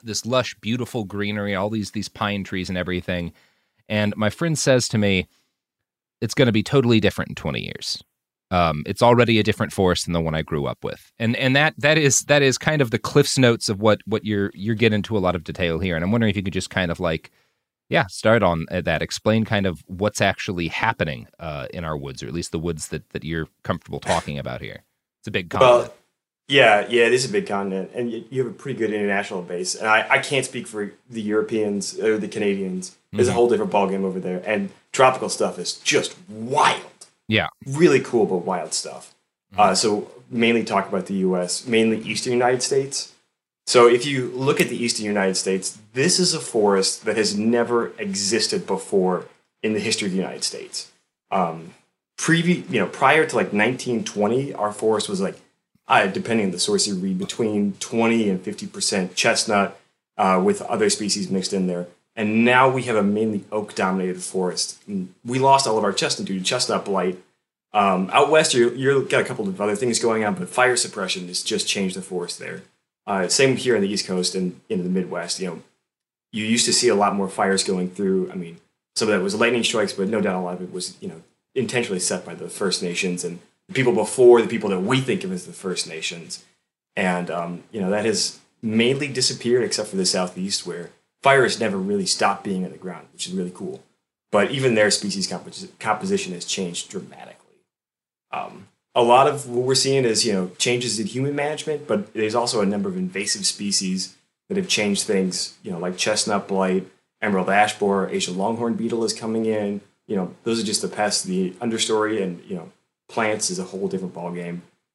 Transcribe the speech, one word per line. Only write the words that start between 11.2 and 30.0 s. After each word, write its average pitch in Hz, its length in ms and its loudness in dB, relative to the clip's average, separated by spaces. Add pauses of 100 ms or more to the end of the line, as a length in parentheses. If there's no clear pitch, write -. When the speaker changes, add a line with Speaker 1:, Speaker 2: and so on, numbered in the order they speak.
Speaker 1:
and 127 220 2
that, 151 200 4
that 147 200 4
is, 143 240 4
that 147 200 4
is 135 160 4
kind 156 240 0
of 117 100 0
the 113 80 0
Cliff's - 380 2
Notes 120 300 4
of 101 140 -4
what, 107 240 4
what 104 180 -2
you're, 101 300 0
you're 107 220 -2
getting 107 220 4
into 104 200 -2
a - 20 0
lot 90 160 2
of 82 100 -6
detail 82 340 -2
here. 90 160 -2
And 80 80 -2
I'm 92 80 0
wondering 113 180 4
if 95 80 0
you 98 60 -2
could 95 100 -4
just 92 160 -4
kind 92 200 0
of, 82 120 -4
like, 82 280 -2 (600)
yeah, 131 180 2
start 110 360 2
on, 85 280 2
uh, 90 100 -2
that, 78 200 0
explain 110 420 0
kind 101 220 0
of 87 220 -4
what's 95 340 -2
actually 90 480 0
happening, 78 580 -2 (140)
uh, 73 320 -8
in 87 100 -8
our 78 140 -4
woods, 67 260 -12
or 65 40 -8
at 57 60 -10
least 82 200 -6
the 85 60 -2
woods 80 280 -4
that, - 220 -10
that - 160 -10
you're 80 240 -4 (140)
comfortable 82 360 -6
talking 78 400 -2
about 64 220 -8
here. 52 220 -14 (360)
It's - 80 -18
a 110 40 -8
big 101 180 -2
continent. 123 380 6
Speaker 2:
Well, - 60 -18 (540)
yeah, 110 400 6
yeah, 117 160 4
it 117 80 4
is 131 140 4
a 117 40 -6
big 98 180 -2
continent, 98 460 -4
and 120 160 -4
y-, 110 200 -8
you 131 160 -2
have 107 80 -8
a - 20 -20
pretty 123 240 -8
good 107 140 0
international 101 480 -2
base. 90 340 -6
And 110 140 -2
I, 110 200 4